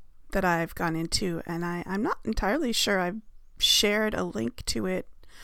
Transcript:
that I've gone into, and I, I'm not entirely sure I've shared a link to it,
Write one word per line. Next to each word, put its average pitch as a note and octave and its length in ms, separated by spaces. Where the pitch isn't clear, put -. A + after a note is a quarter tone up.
that F#3+ 120
I've E3 300
gone E3 220
into, E3+ 500
and E3+ 180
I, F3 220
I'm G3 160
not F4 220
entirely A3 480
sure G3+ 280
I've F3+ 220
shared G#3+ 540
a F#3 120
link G#3+ 420
to A3 200
it, F#3 220